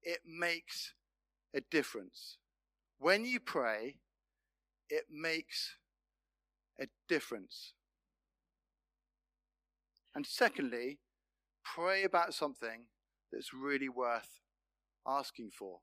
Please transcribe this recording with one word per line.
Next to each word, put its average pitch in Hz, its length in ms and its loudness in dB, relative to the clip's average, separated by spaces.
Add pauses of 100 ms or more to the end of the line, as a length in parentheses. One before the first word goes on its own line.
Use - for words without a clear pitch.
it 170 240 -4
makes 170 680 -4 (600)
a 139 60 2
difference. - 760 -2 (600)
When 190 260 6
you 247 140 0
pray, 117 580 0 (960)
it 151 180 -2
makes 160 680 -4 (1040)
a 131 60 -6 (220)
difference. - 680 -2 (2500)
And 147 120 -4
secondly, 131 720 2 (680)
pray 190 380 2
about 170 320 6
something 120 520 -4 (440)
that's - 240 -8
really 135 340 0
worth 120 520 -2 (680)
asking 131 440 -2
for. 90 320 -12